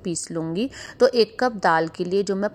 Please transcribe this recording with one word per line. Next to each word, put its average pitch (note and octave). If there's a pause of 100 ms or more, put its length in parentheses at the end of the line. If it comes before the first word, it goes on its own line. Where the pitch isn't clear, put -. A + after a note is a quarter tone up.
पीस E3+
लूँगी। E3 (320)
तो B3
एक A#3
कप A#3+
दाल E3
के F3
लिए G3
जो G3
मैं G3+